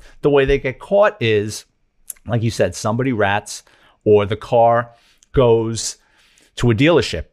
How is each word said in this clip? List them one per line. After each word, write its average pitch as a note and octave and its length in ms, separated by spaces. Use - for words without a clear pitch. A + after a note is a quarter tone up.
the D3 100
way C#3 140
they C#3 160
get B2+ 180
caught G3+ 420
is, G#2+ 440
like A2 160
you A#2 100
said, F#2 240
somebody B2 360
rats, G#2 520
or G#2 220
the G#2 100
car A#2 560
goes A#2 640
to A#2+ 140
a A2+ 40
dealership, B2 580